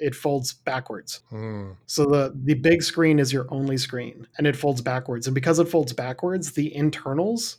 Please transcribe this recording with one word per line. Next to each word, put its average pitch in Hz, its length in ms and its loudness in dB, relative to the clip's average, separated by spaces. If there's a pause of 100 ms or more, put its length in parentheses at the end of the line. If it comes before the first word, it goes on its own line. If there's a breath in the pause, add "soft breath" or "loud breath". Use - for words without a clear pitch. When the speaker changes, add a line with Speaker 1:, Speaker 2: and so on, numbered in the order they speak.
Speaker 1:
it 143 140 0
folds 139 400 -2
backwards. 127 720 -6
Speaker 2:
Hmm. 107 440 -8 (120)
Speaker 1:
So - 220 2
the, 139 280 4
the 139 200 2
big 165 280 4
screen 160 360 4
is 135 160 2
your 131 160 -2
only 135 260 -2
screen, 120 500 -8 (120)
and 147 80 2
it 139 100 2
folds 135 240 0
backwards. 123 460 -4
And 131 80 0
because 156 240 2
it 170 100 6
folds 151 240 2
backwards, 151 600 -4
the 147 220 -2
internals 151 840 -2